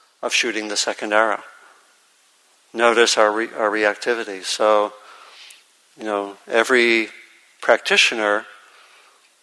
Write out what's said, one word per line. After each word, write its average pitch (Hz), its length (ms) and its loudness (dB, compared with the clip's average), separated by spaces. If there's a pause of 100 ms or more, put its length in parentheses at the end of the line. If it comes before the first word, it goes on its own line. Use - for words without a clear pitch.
(220)
of 120 120 -8
shooting 107 340 -4
the 104 100 -6
second 107 360 -6
arrow. 107 300 0 (1300)
Notice 113 440 4
our 107 140 4
re-, 113 220 -6
our 107 160 -2
reactivity. 107 760 -4
So, 107 500 0 (1040)
you 113 60 -18
know, 101 340 -6 (100)
every 117 600 2 (520)
practitioner 113 840 0 (960)